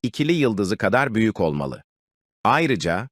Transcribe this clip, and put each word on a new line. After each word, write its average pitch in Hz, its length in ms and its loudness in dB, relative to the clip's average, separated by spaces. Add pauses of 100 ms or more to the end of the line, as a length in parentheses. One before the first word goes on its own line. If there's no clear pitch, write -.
ikili 147 300 -2
yıldızı 110 440 0
kadar 117 380 0
büyük 110 260 2
olmalı. 71 420 -2 (600)
Ayrıca, 113 680 0